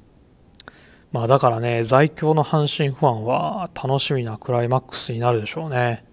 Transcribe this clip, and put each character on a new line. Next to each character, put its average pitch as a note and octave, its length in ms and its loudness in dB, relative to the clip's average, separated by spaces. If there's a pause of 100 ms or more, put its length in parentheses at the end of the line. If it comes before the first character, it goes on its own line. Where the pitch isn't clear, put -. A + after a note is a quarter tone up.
(1120)
ま A#2+ 100 -4
あ、 A#2 40 0
だ C3 120 6
か B2+ 120 4
ら A2+ 100 -2
ね、 A#2 240 0
在 C3 260 4
京 D#3 240 0
の D3+ 100 2
阪 D3+ 300 0
神 C#3+ 160 0
フ C3 160 -2
ァ C3+ 40 4
ン A2 140 -2
は D#3 500 -2
楽 C3 240 -2
し - 160 -2
み B2+ 100 -2
な A2 140 -8
ク - 140 -6
ラ A#2+ 120 2
イ A#2 40 0
マ B2+ 100 2
ッ B2+ 100 -10
ク - 80 -10
ス - 160 -4
に A2+ 60 -6
な A#2+ 140 0
る A2+ 80 2
で G#2 60 -6
し - 120 -10
ょ D#3+ 80 -6
う D#3 40 -8
ね。 B2 420 -2